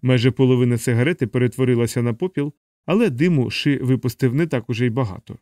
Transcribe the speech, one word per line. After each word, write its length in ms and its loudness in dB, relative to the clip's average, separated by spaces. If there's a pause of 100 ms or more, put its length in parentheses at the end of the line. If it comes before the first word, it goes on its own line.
Майже 300 2
половина 460 2
сигарети 500 0
перетворилася 720 0
на 120 0
попіл, 400 -6 (320)
але 240 2
диму 400 0
Ши 280 -2
випустив 580 -2
не 120 0
так 220 -4
уже 160 -2
й 40 2
багато. 520 -6